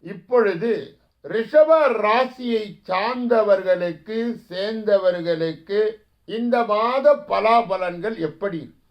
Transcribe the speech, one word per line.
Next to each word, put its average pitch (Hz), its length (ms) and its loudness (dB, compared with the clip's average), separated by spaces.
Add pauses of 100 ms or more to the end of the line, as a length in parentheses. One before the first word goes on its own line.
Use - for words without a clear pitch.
இப்பொழுது 196 640 0 (540)
ரிஷப 302 560 4 (240)
ராசியை 233 600 0 (200)
சார்ந்தவர்களுக்கு, 202 1400 0 (240)
சேர்ந்தவர்களுக்கு 185 1400 -2 (460)
இந்த 233 360 -2
மாத 247 600 2
பலாபலன்கள் 196 960 0
எப்படி? 165 420 -6 (280)